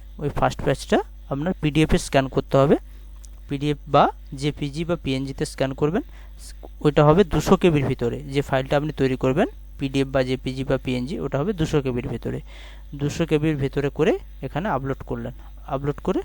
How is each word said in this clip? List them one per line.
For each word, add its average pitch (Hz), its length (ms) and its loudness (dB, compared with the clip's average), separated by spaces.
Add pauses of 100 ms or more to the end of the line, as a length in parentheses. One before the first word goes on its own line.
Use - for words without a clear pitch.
(220)
ওই 147 60 -2 (100)
ফার্স্ট 131 280 2
পেজটা 143 320 2 (340)
আপনার 151 280 -2
পিডিএফ 156 360 4
এ - 100 6
স্ক্যান 135 280 4
করতে - 280 2
হবে। 170 140 6 (720)
পিডিএফ 147 300 -2 (160)
বা 156 100 8 (360)
জেপিজি 147 480 -2
বা 170 160 0
পিএনজি 135 340 -2
তে 156 140 0
স্ক্যান 135 280 0
করবেন, 165 220 2 (840)
ওইটা 151 240 6
হবে 170 140 8 (120)
দুশো 156 280 4
কেবির 151 280 6
ভিতরে। 120 280 -2 (160)
যে 143 140 2
ফাইলটা 131 320 0
আপনি 151 200 -2
তৈরি 131 240 2
করবেন 151 240 4 (300)
পিডিএফ 135 360 0
বা 135 140 4
জেপিজি 131 420 -4
বা 135 140 2
পিএনজি, 127 300 -2 (100)
ওটা 135 160 -2
হবে 190 200 0
দুশো 156 240 2
কেবির 123 280 -2
ভিতরে। 120 260 -4 (600)
দুশো 147 300 0
কেবির 156 320 2
ভিতরে 139 260 0 (100)
করে 170 140 4 (340)
এখানে 160 200 -4 (100)
আপলোড 135 240 -4 (100)
করলেন, 120 240 -6 (400)
আপলোড 139 320 -2
করে 208 180 0